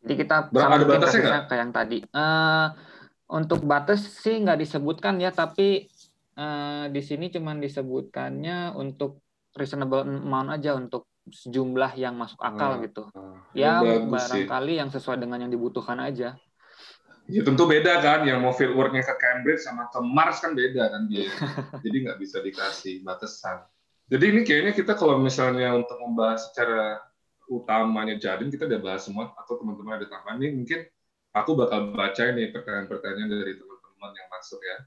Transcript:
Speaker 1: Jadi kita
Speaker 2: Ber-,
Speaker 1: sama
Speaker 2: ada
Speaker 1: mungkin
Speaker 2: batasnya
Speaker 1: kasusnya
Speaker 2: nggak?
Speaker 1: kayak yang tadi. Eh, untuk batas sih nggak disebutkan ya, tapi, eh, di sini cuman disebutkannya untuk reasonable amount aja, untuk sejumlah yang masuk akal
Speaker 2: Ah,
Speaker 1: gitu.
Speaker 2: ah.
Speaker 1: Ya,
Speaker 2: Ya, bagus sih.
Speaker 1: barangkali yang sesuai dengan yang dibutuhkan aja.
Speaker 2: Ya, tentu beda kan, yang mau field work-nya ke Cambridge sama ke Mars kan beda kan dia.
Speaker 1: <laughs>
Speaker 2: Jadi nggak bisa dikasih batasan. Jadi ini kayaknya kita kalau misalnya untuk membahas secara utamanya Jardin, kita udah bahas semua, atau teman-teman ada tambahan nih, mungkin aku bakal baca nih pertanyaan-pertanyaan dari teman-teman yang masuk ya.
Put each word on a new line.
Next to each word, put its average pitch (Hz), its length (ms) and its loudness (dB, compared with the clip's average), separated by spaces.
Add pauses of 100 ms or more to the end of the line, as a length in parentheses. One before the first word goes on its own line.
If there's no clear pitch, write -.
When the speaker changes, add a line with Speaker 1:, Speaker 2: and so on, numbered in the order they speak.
Speaker 1:
Jadi 143 80 -2
kita 151 220 0 (180)
Speaker 2:
Ber-, 131 80 8
Speaker 1:
sama 147 160 8
Speaker 2:
ada 151 80 8
Speaker 1:
mungkin 143 160 8
Speaker 2:
batasnya 175 80 4
Speaker 1:
kasusnya 156 240 4
Speaker 2:
nggak? 143 160 0
Speaker 1:
kayak 123 140 0
yang 120 100 -6
tadi. 117 320 0
Eh, 160 600 2 (680)
untuk 160 320 0
batas 143 340 4 (220)
sih 226 160 2
nggak 180 240 4
disebutkan 160 560 -2
ya, 180 160 0
tapi, 190 560 2 (480)
eh, 147 460 -6 (100)
di 143 80 -2
sini 151 320 -8
cuman 156 240 -6
disebutkannya 143 1200 -6
untuk 139 400 -6 (400)
reasonable 135 480 -2
amount 139 480 -4
aja, 143 240 -2
untuk 123 320 -8 (140)
sejumlah 131 760 -2
yang 127 220 -4
masuk 113 240 -10
akal 120 340 -2
Speaker 2:
Ah, 117 60 -6
Speaker 1:
gitu. 107 320 -12
Speaker 2:
ah. 95 260 -18 (140)
Speaker 1:
Ya, 131 240 4
Speaker 2:
Ya, 113 160 6
bagus 113 80 2
sih. 123 400 0
Speaker 1:
barangkali 131 320 -2
yang 143 160 -4
sesuai 127 260 -4
dengan 120 220 -6
yang 123 100 -6
dibutuhkan 120 540 -4
aja. 127 320 -6 (880)
Speaker 2:
Ya, 196 160 2
tentu 139 240 6
beda 165 400 6
kan, 151 240 6
yang 127 160 2
mau 127 80 4
field 127 240 2
work-nya 135 260 2
ke 131 140 -2
Cambridge 123 480 2
sama 120 240 -10
ke 123 160 -8
Mars 156 400 2
kan 165 80 -2
beda 127 400 2
kan 107 160 -4
dia. 104 160 -2
Speaker 1:
<laughs> - 640 -6
Speaker 2:
Jadi 113 180 -2
nggak 110 160 -6
bisa 98 240 -6
dikasih 98 580 -8
batasan. 92 600 -10 (480)
Jadi 135 120 6 (120)
ini 233 80 6
kayaknya 180 320 2
kita 202 240 0
kalau 151 160 6
misalnya 127 560 2
untuk 120 240 0
membahas 113 560 -2
secara 110 480 0 (440)
utamanya 110 720 0
Jardin, 104 320 -4
kita 139 160 -6
udah 110 160 0
bahas 95 240 -6
semua, 107 320 -10
atau - 240 -10
teman-teman 107 400 -8
ada 104 80 -10
tambahan 107 320 -12
nih, 147 160 -2
mungkin 143 240 -6 (560)
aku 107 160 0
bakal 110 400 0
baca 101 400 -2
nih 117 160 -2
pertanyaan-pertanyaan 101 800 -8
dari 98 320 -4
teman-teman - 560 -20
yang 95 160 -20
masuk 95 320 -16
ya. 92 120 -8 (100)